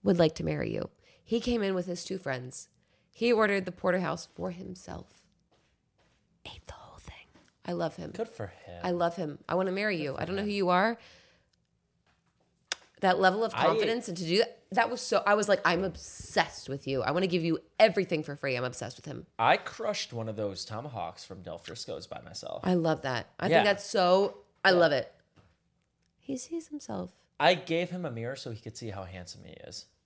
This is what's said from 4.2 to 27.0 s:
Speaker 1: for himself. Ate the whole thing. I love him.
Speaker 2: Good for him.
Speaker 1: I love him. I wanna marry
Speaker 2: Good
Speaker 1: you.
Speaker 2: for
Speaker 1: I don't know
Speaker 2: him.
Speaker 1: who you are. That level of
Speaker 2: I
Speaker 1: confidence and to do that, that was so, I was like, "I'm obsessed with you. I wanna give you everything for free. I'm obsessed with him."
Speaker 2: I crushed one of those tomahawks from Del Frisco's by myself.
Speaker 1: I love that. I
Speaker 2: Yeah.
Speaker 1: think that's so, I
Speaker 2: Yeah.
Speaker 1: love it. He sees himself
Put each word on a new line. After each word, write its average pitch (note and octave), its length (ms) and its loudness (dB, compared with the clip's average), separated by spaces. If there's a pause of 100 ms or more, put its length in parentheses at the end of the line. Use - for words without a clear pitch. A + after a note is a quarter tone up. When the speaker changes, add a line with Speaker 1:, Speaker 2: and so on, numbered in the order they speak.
Speaker 1:
for F3+ 160 -6
himself. F3+ 560 -14 (1400)
Ate - 200 -18
the - 60 -18
whole - 260 -20
thing. - 160 -20 (500)
I F3+ 80 -6
love E3+ 240 -4
him. E3+ 160 -12
Speaker 2:
Good A#3 160 -6
for - 200 -10
him. - 340 -16
Speaker 1:
I F3+ 80 -2
love E3+ 260 0
him. D#3 220 -6 (100)
I - 60 -2
wanna F#3 180 0
marry G3+ 240 -2
Speaker 2:
Good D#3 60 -4
Speaker 1:
you. C#3+ 120 -4
Speaker 2:
for - 80 -8
Speaker 1:
I - 20 -4
don't F3+ 120 -6
know G3 60 -4
Speaker 2:
him. G#3 60 -4
Speaker 1:
who G#3 60 -4
you F#3+ 160 2
are. G#3 280 4 (2000)
That F#3 180 4
level F#3+ 260 4
of A3 100 -2
Speaker 2:
I A#2 100 0
Speaker 1:
confidence A3+ 440 2
and F3 100 -6
to F#3 60 -6
do E3+ 140 2
that, - 200 0 (140)
that A3+ 180 2
was A#3+ 100 -6
so, - 260 2
I G3+ 80 6
was G#3 140 2
like, G3 160 6
"I'm F3 200 4
obsessed - 840 -4
with C#3 180 -6
you. C3+ 160 0
I C3+ 100 2
wanna F3+ 160 2
give E3+ 140 2
you D#3+ 160 2 (200)
everything F3+ 440 4
for C#3+ 140 -8
free. C3+ 200 -2
I'm B2 80 -2
obsessed B2 340 -8
with - 80 -18
him." C3 200 -12 (120)
Speaker 2:
I C3 180 6
crushed - 560 -6
one A2+ 160 -6
of G#2+ 80 -6
those G2+ 300 -4
tomahawks A2 580 -10
from F#2+ 180 -14
Del E2+ 160 -10
Frisco's - 480 -10
by - 140 -12
myself. - 440 -10
Speaker 1:
I F3+ 100 2
love D#3+ 280 2
that. B2+ 260 -4 (100)
I - 100 -2
Speaker 2:
Yeah. D#3+ 140 6
Speaker 1:
think - 40 4
that's G3 200 2
so, F#3+ 520 4 (260)
I F#3+ 80 10
Speaker 2:
Yeah. F3+ 40 8
Speaker 1:
love E3 160 8
it. B2 200 -2 (1040)
He C4+ 180 -8
sees D#4+ 320 -8
himself G3+ 440 -8 (280)